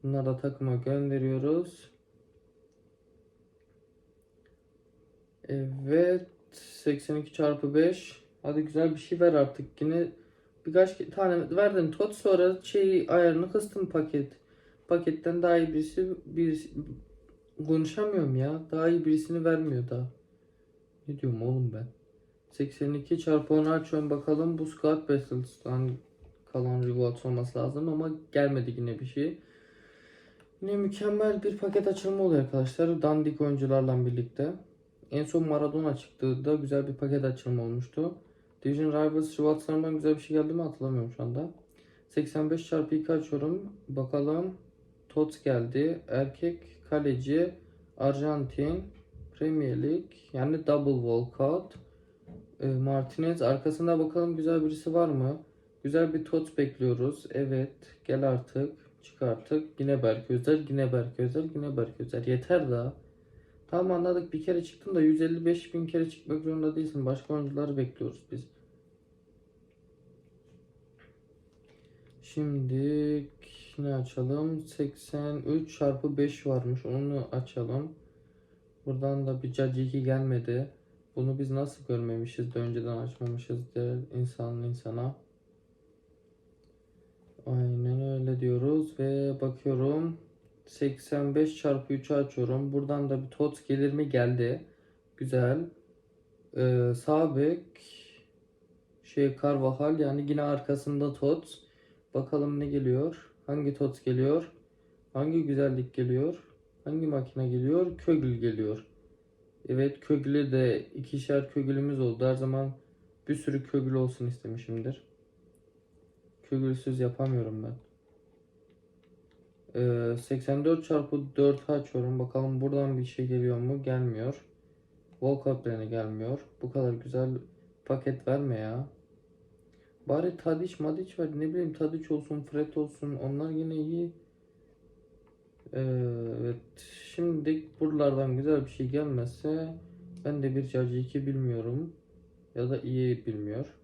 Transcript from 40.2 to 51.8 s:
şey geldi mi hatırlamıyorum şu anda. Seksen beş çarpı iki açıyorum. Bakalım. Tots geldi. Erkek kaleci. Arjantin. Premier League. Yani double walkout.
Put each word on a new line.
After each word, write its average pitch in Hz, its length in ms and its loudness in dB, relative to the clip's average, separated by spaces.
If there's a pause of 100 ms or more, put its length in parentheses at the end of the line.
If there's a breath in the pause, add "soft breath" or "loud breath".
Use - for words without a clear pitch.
şey 156 160 -2
geldi 156 160 2
mi 170 100 0
hatırlamıyorum 131 540 -2
şu 123 60 -6
anda. 123 280 -4 (580 soft breath)
Seksen 151 420 0
beş 165 180 0
çarpı 156 260 2
iki 156 180 0
açıyorum. 156 600 -2 (160)
Bakalım. 143 680 -2 (540)
Tots 151 340 0
geldi. 135 680 0
Erkek 139 500 -2 (320)
kaleci. 147 640 0 (440 loud breath)
Arjantin. 143 840 0 (560)
Premier 147 440 0
League. 156 340 -2 (160)
Yani 151 340 0
double 143 280 4
walkout. 123 800 0 (840 soft breath)